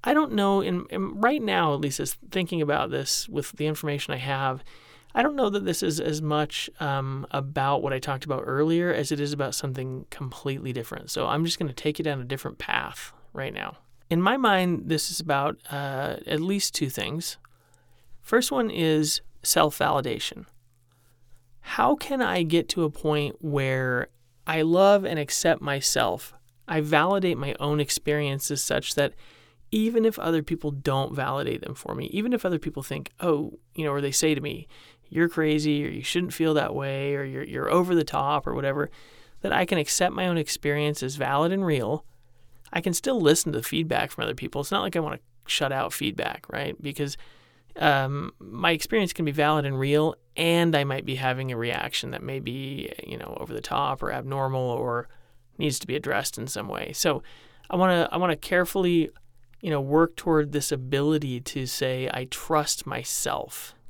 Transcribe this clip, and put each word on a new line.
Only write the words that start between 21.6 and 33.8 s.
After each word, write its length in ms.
can 260
I 200
get 280
to 160
a 40
point 500
where 680
I 160
love 420
and 140
accept 420
myself? 720
I 140
validate 560
my 220
own 200
experiences 840
such 320
that 180
even 300
if 160
other 240
people 260
don't 460
validate 460
them 120
for 220
me, 120
even 260
if 120
other 140
people 240
think, 280
"Oh," 360
you 120